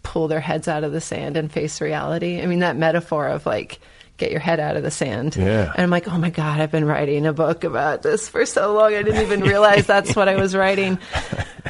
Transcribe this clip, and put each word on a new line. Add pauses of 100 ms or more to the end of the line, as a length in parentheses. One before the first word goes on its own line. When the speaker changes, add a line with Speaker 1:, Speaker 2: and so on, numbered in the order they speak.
Speaker 1:
pull
their
heads
out
of
the
sand
and
face
reality.
I
mean,
that
metaphor
of,
like, (380)
"Get
your
head
out
of
the
sand."
Speaker 2:
Yeah.
Speaker 1:
And
I'm
like,
"Oh
my
God,
I've
been
writing
a
book
about
this
for
so
long.
I
didn't
even
realize
that's
what
I
was
writing." (160)
Speaker 2:
<laughs> (320)